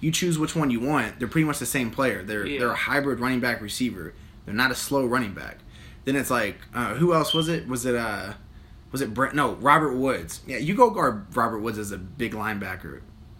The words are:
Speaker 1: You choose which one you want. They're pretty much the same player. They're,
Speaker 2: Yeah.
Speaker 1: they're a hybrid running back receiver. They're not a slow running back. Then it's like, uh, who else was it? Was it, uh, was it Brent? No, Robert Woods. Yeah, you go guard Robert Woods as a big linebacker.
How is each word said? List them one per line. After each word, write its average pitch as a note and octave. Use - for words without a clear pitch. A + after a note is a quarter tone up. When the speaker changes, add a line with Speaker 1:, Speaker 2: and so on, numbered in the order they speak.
Speaker 1:
You D#3+
choose E3
which D#3
one D3+
you A#2+
want. B2
They're A#2+
pretty D#3+
much D3
the B2
same B2
player. A2
They're, G2+
Speaker 2:
Yeah. A2+
Speaker 1:
they're A#2+
a G#2
hybrid C3+
running B2+
back A#2+
receiver. G2+
They're G2+
not B2+
a B2
slow C3+
running A#2
back. C2+
Then C3
it's C3
like, A2
uh, A2+
who E3
else D#3
was D#3+
it? D#3
Was B2
it, B2+
uh, G#2
was C3+
it A2
Brent? B2+
No, C3+
Robert D3
Woods. B2
Yeah, C3
you D3+
go A#3
guard B2+
Robert A#2
Woods G#2+
as G#2
a F#2
big G2+
linebacker. F#2+